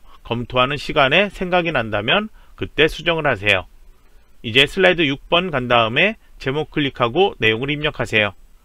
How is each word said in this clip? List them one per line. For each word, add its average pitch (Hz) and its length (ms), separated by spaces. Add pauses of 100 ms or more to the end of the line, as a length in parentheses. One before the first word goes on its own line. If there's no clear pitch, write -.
(240)
검토하는 123 540
시간에 151 520
생각이 175 420
난다면 123 580 (260)
그때 - 320
수정을 156 400
하세요. 101 400 (760)
이제 127 240
슬라이드 180 400
육 139 240
번 175 220
간 127 160
다음에 123 480 (240)
제목 147 320
클릭하고 139 680
내용을 113 300
입력하세요. 117 640 (320)